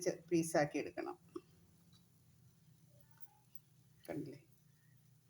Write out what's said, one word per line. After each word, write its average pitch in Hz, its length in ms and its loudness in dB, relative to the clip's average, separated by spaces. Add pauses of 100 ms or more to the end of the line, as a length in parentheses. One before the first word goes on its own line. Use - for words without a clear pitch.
ചെ-, 175 140 0 (120)
പീസാക്കി 165 500 4
എടുക്കണം. - 340 -6 (3000)
കണ്ടില്ലേ, 143 320 -8 (920)